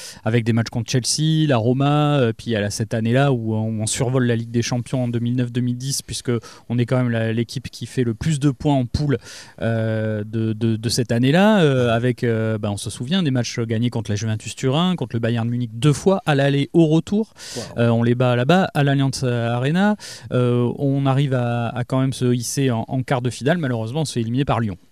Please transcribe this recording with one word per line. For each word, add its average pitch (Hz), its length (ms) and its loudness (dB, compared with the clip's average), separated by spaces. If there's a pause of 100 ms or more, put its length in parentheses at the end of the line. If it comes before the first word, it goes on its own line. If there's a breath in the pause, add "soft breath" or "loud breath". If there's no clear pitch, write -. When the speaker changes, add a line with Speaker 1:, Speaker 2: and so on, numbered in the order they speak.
(260 loud breath)
Speaker 1:
avec 113 200 2
des 113 100 2
matchs 113 160 0
contre 120 200 -4
Chelsea, 156 560 0
la 131 120 4
Roma, 143 600 2
euh, 117 160 2
puis - 160 -8
il - 20 -2
y 107 40 2
a 101 40 0
la, 101 100 -2
cette 110 240 -4
année-là 123 380 2
où 110 220 -2
on, 110 280 -2
on 110 40 -2
survole 127 400 0
la 117 100 2
Ligue 117 140 -6
des 117 120 0
Champions 127 420 -4
en 120 40 -2
deux 120 100 -2
mille 120 180 -2
neuf 120 160 -2
deux 123 80 -2
mille 123 160 -2
dix, 135 240 -6
puisque - 300 -8 (400 loud breath)
on 120 80 0
est 120 80 2
quand 131 100 0
même 127 140 2
la, 113 240 0
l'équipe 117 340 -4
qui - 160 -14
fait 127 200 -2
le 117 100 0
plus 156 240 -2
de 143 120 2
points 143 260 0
en 127 100 0
poule, 139 320 -2 (420 loud breath)
euh, 110 640 -2
de, 110 300 -2
de, 110 220 0
de 113 120 -4
cette 117 240 -2
année-là, 175 480 4
euh, 127 340 4
avec, 120 300 0
euh, 110 320 0
bah, 104 140 -2
on 104 80 -4
se - 100 -10
souvient 151 340 -2
des 139 100 0
matchs 123 280 -2
gagnés 117 300 0
contre 113 200 -4
la 104 60 0
Juventus 110 380 -4
Turin, 160 420 0
contre 120 200 -4
le 113 40 -4
Bayern 117 280 0
Munich 120 260 -4
deux 139 180 4
fois, 190 320 0
à 151 100 2
l'aller, 139 380 2
au 165 140 6
retour. 165 480 0 (220 loud breath)
Speaker 2:
Wow. 117 60 -6 (160 loud breath)
Speaker 1:
Euh, 117 120 4
on 117 120 4
les 120 120 4
bat 123 220 2
là-bas, 156 360 4
à 143 120 2
l'Allianz 139 400 0
Arena. 127 720 0 (360 loud breath)
Euh, 120 460 2
on 139 260 0
arrive 135 300 2
à, 120 340 -2
à 120 160 -4
quand 131 160 0
même 131 140 0
se 123 220 2
hisser 131 340 -2
en, 113 160 -2
en 131 160 -4
quart 123 200 -2
de 123 80 -2
finale. 143 260 0
Malheureusement, 127 460 -4
on - 20 -4
se - 80 -6
fait 123 80 -2
éliminer 120 240 -2
par 117 160 0
Lyon. 101 160 -2 (160)